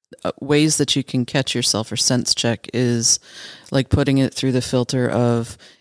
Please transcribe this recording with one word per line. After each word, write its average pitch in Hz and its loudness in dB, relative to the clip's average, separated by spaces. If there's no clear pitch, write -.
uh, 90 -4
ways 147 2
that - 0
you 135 -2
can 127 -2
catch - -2
yourself 110 -2
or 107 -6
sense - 0
check - -2
is, 120 0
like, 135 0
putting 139 2
it 135 2
through 135 -2
the 127 2
filter 123 0
of, 117 0